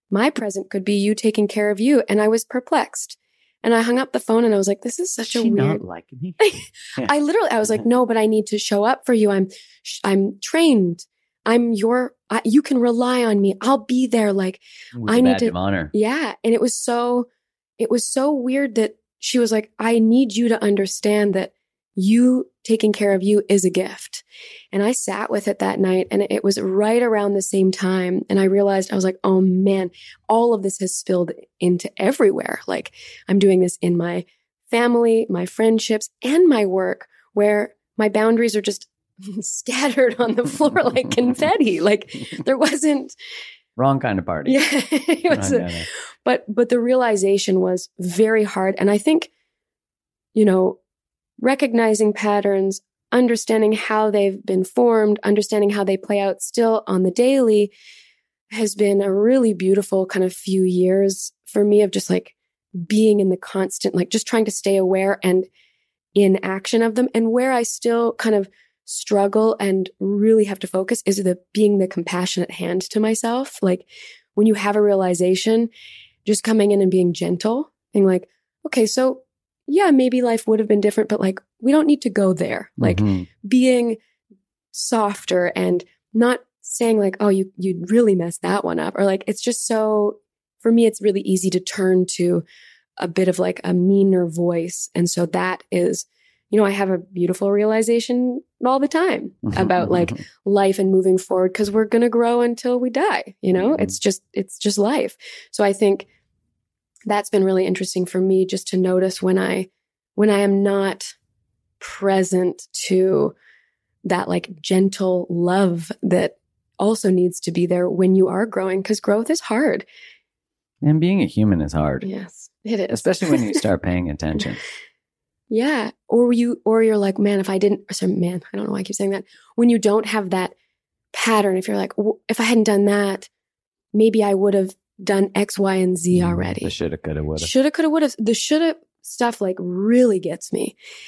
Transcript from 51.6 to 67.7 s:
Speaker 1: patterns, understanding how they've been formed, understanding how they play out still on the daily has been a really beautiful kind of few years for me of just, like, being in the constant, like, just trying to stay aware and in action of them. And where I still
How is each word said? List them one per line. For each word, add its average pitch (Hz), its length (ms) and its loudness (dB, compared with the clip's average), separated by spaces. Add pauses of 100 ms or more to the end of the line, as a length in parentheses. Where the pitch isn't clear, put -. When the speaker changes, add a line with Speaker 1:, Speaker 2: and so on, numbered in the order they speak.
Speaker 1:
patterns, 202 720 -2 (280)
understanding 226 640 2
how 214 380 -2
they've 202 340 0
been 185 200 0
formed, 220 600 2
understanding 208 460 0
how 208 140 -2
they 190 120 -2
play 202 240 -4
out 190 220 -4
still 226 440 0
on 185 160 0
the 185 80 0
daily 233 640 2 (760)
has 214 240 -4
been 202 260 2
a 196 120 0
really 226 420 2
beautiful 190 520 0
kind 185 180 -2
of 180 100 -2
few 190 300 -2
years 185 680 0 (140)
for 208 180 0
me 208 180 4
of 190 80 0
just, - 200 -4
like, - 240 -4 (520)
being 214 340 4
in 190 100 2
the 185 60 0
constant, - 580 -4
like, 180 160 -2
just - 160 -4
trying 220 180 0
to 208 60 -4
stay 196 260 -2
aware 190 460 0
and 185 220 2 (680)
in 196 280 4
action 196 400 -2
of 226 120 0
them. 254 200 0
And 226 180 0
where 254 200 0
I 240 100 0
still 233 520 -2